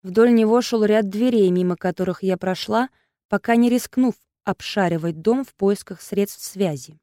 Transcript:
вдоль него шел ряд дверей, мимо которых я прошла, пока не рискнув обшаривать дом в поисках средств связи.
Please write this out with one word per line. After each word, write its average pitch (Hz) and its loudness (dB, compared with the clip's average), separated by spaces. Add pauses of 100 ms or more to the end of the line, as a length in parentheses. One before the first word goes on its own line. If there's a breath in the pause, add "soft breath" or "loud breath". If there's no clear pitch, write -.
вдоль 220 4
него 226 4
шел 226 -2
ряд 214 2
дверей, 208 2
мимо 180 0
которых 180 -6
я 185 -2
прошла, 214 -4 (380)
пока 233 0
не 233 4
рискнув 247 0 (280)
обшаривать 170 -4
дом 247 0
в - -20
поисках 196 -4
средств - -4
связи. 156 -6